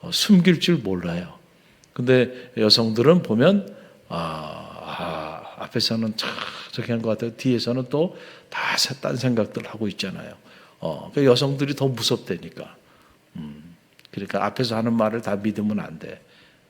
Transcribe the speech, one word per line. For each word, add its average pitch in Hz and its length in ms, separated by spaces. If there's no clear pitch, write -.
어, - 120
숨길 180 480
줄 175 180
몰라요. 87 600
근데 127 640
여성들은 117 640
보면, 175 520
아, 78 600
아, 80 680
앞에서는 113 520
참 - 140
저렇게 117 200
한 117 100
것 113 80
같아요. 117 260
뒤에서는 123 520
또 160 260
다 - 260
딴 143 160
생각들 117 500
하고 107 220
있잖아요. 92 460
어, 82 340
그 143 100
여성들이 139 520
더 139 120
무섭다니까. - 880
음, 76 400
그러니까 98 340
앞에서 113 320
하는 117 160
말을 113 300
다 101 140
믿으면 104 440
안 80 180
돼. - 220